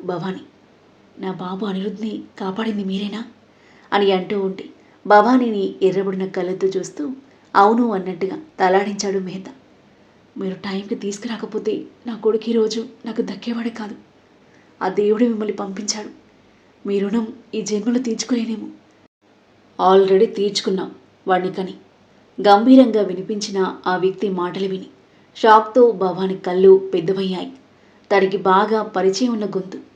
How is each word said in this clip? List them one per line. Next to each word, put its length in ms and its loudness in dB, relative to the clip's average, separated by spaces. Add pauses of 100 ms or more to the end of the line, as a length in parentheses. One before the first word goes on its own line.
భవాని. 340 -6 (840)
"నా 100 -8
బాబు 340 -8
అనిరుద్ని 580 -6 (160)
కాపాడింది 440 -4
మీరేనా?" 400 -6 (720)
అని 180 2
అంటూ 280 -2
ఉంటే 260 -6 (420)
భవానీని 760 4
ఎర్రబడిన 440 0
కళ్ళతో 420 -2
చూస్తూ 440 -6 (440)
అవును 360 4
అన్నట్టుగా 440 -4
తలాడించాడు 840 0
మెహతా. 320 -10 (880)
"మీరు 160 -6
టైంకి 420 -8
తీసుకురాకపోతే 880 -6 (240)
నా 80 -8
కొడుకు 340 -2
ఈరోజు 360 0 (200)
నాకు 160 -6
దక్కేవాడే 480 -6
కాదు. 260 -12 (880)
ఆ 60 -2
దేవుడు 380 2
మిమ్మల్ని 280 -2
పంపించాడు. 560 -8 (800)
మీ 120 0
రుణం 340 -2 (220)
ఈ 60 -6
జన్మలో 380 -2
తీర్చుకోలేనేమో." 680 -4 (1200)
"Already 420 6
తీర్చుకున్నాం 580 -2 (360)
వాడిని 260 0
కని." 200 -8 (680)
గంభీరంగా 600 8
వినిపించిన 760 -4 (100)
ఆ 100 0
వ్యక్తి 320 -2
మాటలు 380 -4
విని 180 -8 (500)
షాక్తో 560 6
భవాని 460 -2
కళ్ళు 560 6
పెద్దవయ్యాయి. 600 -4 (640)
తనకి 200 2
బాగా 460 2
పరిచయం 500 0
ఉన్న 120 -4
గొంతు, 340 -8 (160)